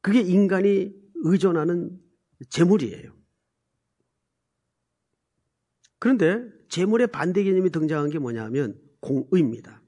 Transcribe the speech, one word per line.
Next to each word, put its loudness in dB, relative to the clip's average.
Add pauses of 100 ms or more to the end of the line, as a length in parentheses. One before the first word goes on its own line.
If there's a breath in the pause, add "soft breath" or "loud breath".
그게 4
인간이 2 (220)
의존하는 0 (480)
재물이에요. 0 (2750)
그런데 0 (200)
재물의 0
반대 -2
개념이 2
등장한 -2
게 -6
뭐냐면 -6 (200)
공의입니다. -2